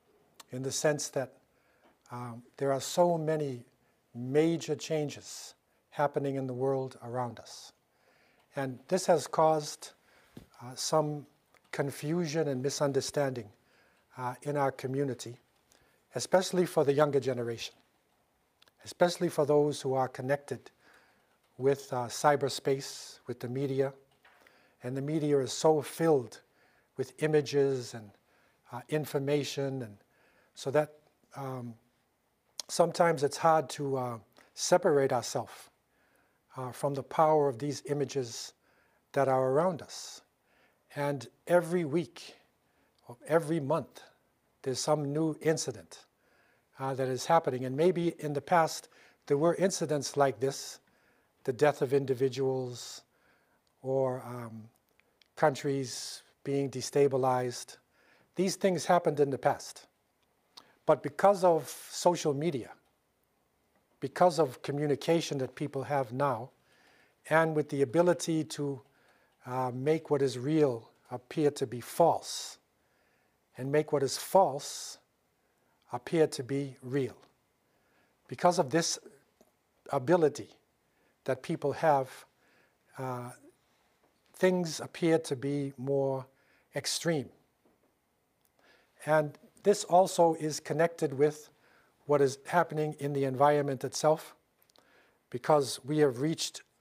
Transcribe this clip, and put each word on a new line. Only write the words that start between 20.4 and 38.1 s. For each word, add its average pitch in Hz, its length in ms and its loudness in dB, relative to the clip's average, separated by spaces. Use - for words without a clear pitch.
with, 135 360 -2
uh, 123 140 -4
cyberspace, - 1200 -2
with 120 120 -8
the 127 80 -8
media. 135 460 -2
And 127 140 -6
the 135 40 -4
media 147 380 2
is 127 140 -2
so 156 280 4
filled 147 600 0
with - 160 -8
images 139 720 0
and, 110 180 -14
uh, 120 160 -12
information, 139 920 -2
and 104 160 -14
so - 180 -8
that, 147 240 0
um, 131 380 -10
sometimes 165 560 4
it's 139 140 0
hard 160 320 4
to, 139 260 -4
uh, 123 240 -6
separate 147 600 4
ourselves, - 560 -4
uh, 127 160 -10
from 143 200 -4
the 139 100 -6
power 156 440 4
of 120 120 -4
these 143 260 -6
images 135 640 -4